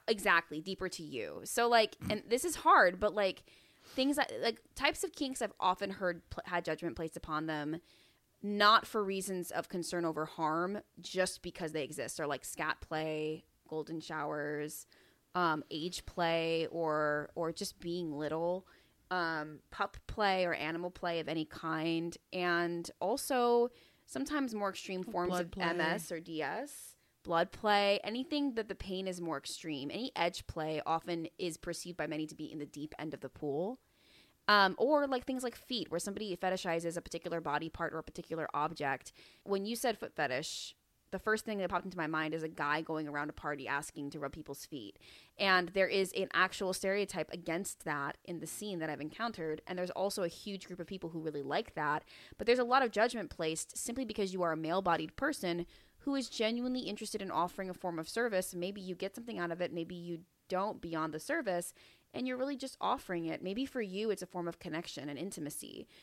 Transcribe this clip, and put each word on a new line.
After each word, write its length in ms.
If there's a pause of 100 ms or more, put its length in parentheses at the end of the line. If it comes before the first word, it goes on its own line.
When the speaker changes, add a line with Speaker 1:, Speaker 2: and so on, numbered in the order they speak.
Speaker 1:
exactly. 540
Deeper 300
to 120
you. 420
So, 240
like, 280 (120)
and 200
this 160
is 120
hard, 440
but, 140
like, 280 (420)
things 320
that, 240
like, 200 (140)
types 300
of 80
kinks 300
I've 180
often 300
heard 400
pl-, 160
had 180
judgment 320
placed 200
upon 300
them, 340 (600)
not 460
for 180
reasons 460
of 180
concern 360
over 200
harm, 540 (220)
just 420
because 300
they 100
exist, 380
are, 60
like, 180
scat 360
play, 640 (240)
golden 320
showers, 840 (480)
um, 360
age 360
play, 640
or, 640
or 180
just 280
being 360
little, 500 (440)
um, 480 (120)
pup 360
play 400
or 80
animal 360
play 300
of 80
any 160
kind, 720 (160)
and 580 (100)
also 680 (380)
sometimes 480
more 160
extreme 320
forms 280
Speaker 2:
Blood 160
Speaker 1:
of 40
Speaker 2:
play. 140
Speaker 1:
M 160
S 320
or 80
D 220
S, 540 (260)
blood 300
play, 500
anything 520
that 140
the 60
pain 320
is 140
more 180
extreme. 520
Any 260
edge 300
play 380
often 440 (100)
is 180
perceived 400
by 100
many 200
to 80
be 160
in 80
the 80
deep 320
end 160
of 60
the 80
pool. 500 (720)
Um, 280
or, 300
like, 180
things 200
like 100
feet, 360
where 100
somebody 360
fetishizes 600
a 40
particular 400
body 280
part 260
or 40
a 40
particular 500
object. 600 (320)
When 200
you 120
said 220
foot 180
fetish, 580 (380)
the 80
first 240
thing 140
that 100
popped 160
into 120
my 120
mind 260
is 80
a 60
guy 320
going 260
around 220
a 60
party 340
asking 420
to 80
rub 140
people's 340
feet. 320 (400)
And 300
there 180
is 280
an 180
actual 400
stereotype 600
against 520
that 400
in 160
the 60
scene 340
that 100
I've 100
encountered. 680
And 120
there's 120
also 340
a 40
huge 380
group 140
of 60
people 240
who 100
really 220
like 320
that. 280 (340)
But 100
there's 120
a 60
lot 180
of 80
judgment 400
placed 460
simply 300
because 260
you 100
are 100
a 40
male-bodied 580
person 520 (320)
who 180
is 120
genuinely 520
interested 420
in 80
offering 400
a 40
form 240
of 100
service. 460
Maybe 260
you 140
get 200
something 240
out 140
of 80
it, 120
maybe 220
you 260 (280)
don't 320
beyond 340
the 60
service, 540 (400)
and 120
you're 100
really 200
just 240
offering 460
it. 160
Maybe 220
for 160
you, 300
it's 120
a 40
form 220
of 100
connection 500
and 100
intimacy. 680 (160)